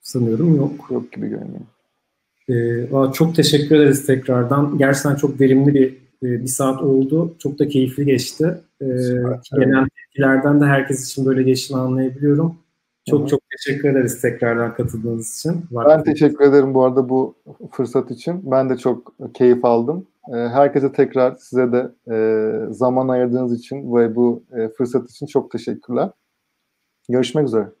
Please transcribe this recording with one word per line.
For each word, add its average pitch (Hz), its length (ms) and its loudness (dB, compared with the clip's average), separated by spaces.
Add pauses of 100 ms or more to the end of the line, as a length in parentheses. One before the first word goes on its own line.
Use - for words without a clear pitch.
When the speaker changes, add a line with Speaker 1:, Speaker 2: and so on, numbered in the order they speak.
Speaker 1:
Sanıyorum 123 560 0
yok. 143 340 -4
Speaker 2:
Yok 120 220 -6
gibi 107 160 -10
görünüyor. 104 320 -12 (880)
Speaker 1:
E, 117 440 -4
valla 135 200 2
çok 165 220 0
teşekkür 151 420 2
ederiz 139 300 4
tekrardan. 131 720 0
Gerçekten 139 360 2
çok 135 260 -2
verimli 135 340 4
bir, 131 180 4 (300)
e, 123 200 -4
bir 127 40 -8
saat 131 360 -2
oldu. 139 560 0
Çok 143 200 -4
da 143 100 0
keyifli 131 360 -2
geçti. 147 560 -2 (200)
E, 131 180 -4
Speaker 2:
Süper. 123 420 -2 (120)
Speaker 1:
gelen 135 260 4
Speaker 2:
Evet. 131 180 2
Speaker 1:
tepkilerden 139 640 2
de 147 40 4
herkes 135 420 0
için 135 200 -4
böyle 131 160 2
geçtiğini 127 380 0
anlayabiliyorum. 135 760 0 (500)
Çok 147 120 2
Speaker 2:
Hı 147 40 -4
hı. 147 40 -6
Speaker 1:
çok 143 120 0 (100)
teşekkür 143 380 -4
ederiz 131 320 0
tekrardan 117 540 -2
katıldığınız 113 640 -6
için. 170 320 -6
Speaker 2:
Ben 120 140 -4
Speaker 1:
Vaktiniz 151 340 4
Speaker 2:
teşekkür 143 260 2
ederim 135 300 4
bu 131 100 4
arada 127 240 2
bu 131 260 -2 (360)
fırsat 127 400 -4
için. 165 400 -8
Ben 131 200 0
de 127 60 -2
çok 123 360 -4 (220)
keyif 123 300 4
aldım. 123 420 0 (220)
Ee, 123 80 -8
herkese 135 560 0
tekrar, 127 440 0
size 123 360 -2
de, 123 200 -2 (180)
e, 110 640 -2
zaman 127 360 0
ayırdığınız 123 500 -2
için 135 360 -10
ve 117 220 2
bu, 120 260 0 (100)
e, 113 160 -4
fırsat 120 420 -4
için - 160 -14
çok 120 240 -4
teşekkürler. 123 600 -6 (1000)
Görüşmek 127 380 0
üzere. 110 220 -2 (120)